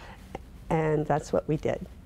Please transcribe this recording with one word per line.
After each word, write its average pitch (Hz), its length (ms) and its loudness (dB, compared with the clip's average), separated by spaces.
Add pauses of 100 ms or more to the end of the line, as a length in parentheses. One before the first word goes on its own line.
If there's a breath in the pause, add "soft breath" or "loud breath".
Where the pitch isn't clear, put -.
(720 loud breath)
And 156 340 4
that's 151 260 2
what - 160 2
we 156 100 2
did. - 280 -2 (200)